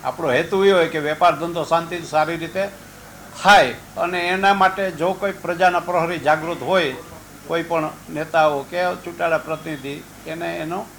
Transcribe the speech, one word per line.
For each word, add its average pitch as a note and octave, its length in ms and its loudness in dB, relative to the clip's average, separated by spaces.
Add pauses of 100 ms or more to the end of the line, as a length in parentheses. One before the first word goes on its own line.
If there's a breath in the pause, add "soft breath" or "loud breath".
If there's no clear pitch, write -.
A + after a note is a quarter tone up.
આપણો C3 280 -2
હેતુ E3 320 2
એ G3 80 8
હોય E3+ 160 4
કે D#3+ 120 -4
વેપાર D3+ 400 2
ધંધો E3+ 240 -4
શાંતિથી E3 420 -2
સારી D#3 320 -2
રીતે F#3+ 320 -6 (720)
થાય F3 320 8 (220)
અને F3 300 -2
એના G3 260 4
માટે F#3+ 380 2
જો E3 220 -2
કોઈ G3 180 -4
પ્રજાના F3+ 480 2
પ્રહરી E3+ 400 -2
જાગૃત D#3 420 0
હોય, D3 340 0 (520)
કોઈ E3+ 160 -2
પણ D#3+ 260 -2 (200)
નેતાઓ D#3 540 0
કે E3 140 -8 (260)
ચૂંટાયેલા E3+ 340 -2
પ્રતિનિધિ, D3+ 680 -8 (220)
એને E3+ 320 -8
એનો E3+ 280 -8 (140)